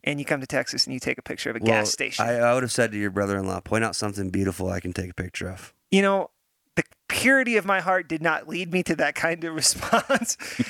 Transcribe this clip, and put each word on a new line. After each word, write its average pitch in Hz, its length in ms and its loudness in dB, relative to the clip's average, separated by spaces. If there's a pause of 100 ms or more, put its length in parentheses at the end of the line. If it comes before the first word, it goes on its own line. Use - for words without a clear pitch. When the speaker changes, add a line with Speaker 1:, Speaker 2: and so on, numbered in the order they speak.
Speaker 1:
And 147 160 -2
you 143 60 -6
come 143 160 0
to 131 60 -8
Texas 127 380 -2
and - 80 -4
you 127 60 -6
take 127 180 -4
a 123 60 -12
picture - 260 -6
of 113 60 -4
a 113 40 -6
Speaker 2:
Well, 110 80 2
Speaker 1:
gas 113 240 4
station." 113 340 -2
Speaker 2:
I, 117 140 2
I 120 140 6
would 127 100 2
have 120 100 -2
said 117 180 2
to 104 80 -4
your 104 120 0
brother-in-law, 98 500 0
"Point 110 240 0
out 98 100 -4
something 98 340 -4
beautiful 95 400 0
I 92 120 -2
can 90 120 -4
take 92 160 -4
a 87 60 -16
picture 90 340 -6
of." 92 240 -14 (180)
Speaker 1:
You 196 100 6
know, 196 280 2 (480)
the - 60 2 (260)
purity 247 480 4
of 202 80 2
my 190 160 2
heart 180 260 2
did 160 140 -4
not 160 260 0
lead 170 240 -6
me 180 120 2
to 165 120 0
that 147 180 2
kind 165 300 -2
of 165 120 -4
<laughs> 160 60 -4
response, - 760 2 (320)